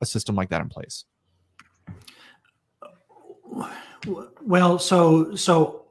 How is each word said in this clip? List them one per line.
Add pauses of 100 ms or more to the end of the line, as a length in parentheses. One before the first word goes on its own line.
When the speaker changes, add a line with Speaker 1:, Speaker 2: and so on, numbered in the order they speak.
Speaker 1:
a
system
like
that
in
place? (3500)
Speaker 2:
Well,
so,
so,